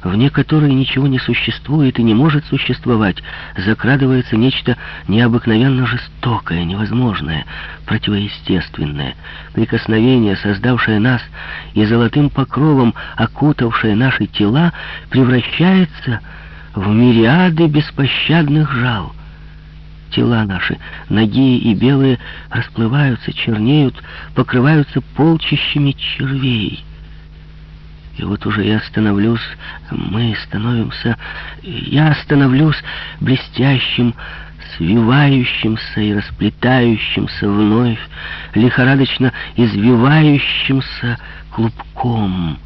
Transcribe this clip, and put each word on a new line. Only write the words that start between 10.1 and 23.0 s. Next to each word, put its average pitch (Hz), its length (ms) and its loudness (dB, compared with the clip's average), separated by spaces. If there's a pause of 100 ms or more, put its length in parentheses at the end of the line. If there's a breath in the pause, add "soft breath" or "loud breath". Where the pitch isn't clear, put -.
создавшее 107 600 0
нас 120 220 2 (520 loud breath)
и 107 120 2
золотым 117 440 2
покровом 131 680 2 (200 loud breath)
окутавшее 120 800 0
наши 127 320 0
тела, 131 460 2 (360 loud breath)
превращается 131 1080 2 (540 loud breath)
в 98 140 -4
мириады 123 800 4
беспощадных 147 1040 0
жал. 117 400 -2 (1000 loud breath)
Тела 117 320 2
наши, 95 340 -4 (300 loud breath)
нагие 110 500 2
и 117 160 2
белые, 131 460 2 (300 loud breath)
расплываются, 117 840 -2